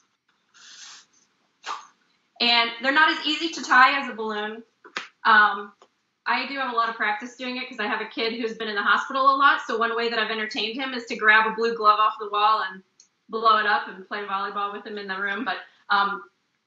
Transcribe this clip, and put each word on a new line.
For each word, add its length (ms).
And 320
they're 100
not 200
as 140
easy 240
to 140
tie 360
as 100
a 40
balloon. 500
Um, 480
I 220
do 100
have 160
a 20
lot 140
of 60
practice 400
doing 220
it 120
'cause 100
I 80
have 140
a 40
kid 280
who's 220
been 120
in 80
the 80
hospital 500
a 40
lot. 240
So 160
one 180
way 140
that 100
I've 100
entertained 460
him 180
is 120
to 100
grab 320
a 80
blue 200
glove 240
off 200
the 100
wall 340
and 200
blow 280
it 80
up 220
and 200
play 160
volleyball 480
with 140
him 120
in 100
the 120
room. 260
But, 120
um, 400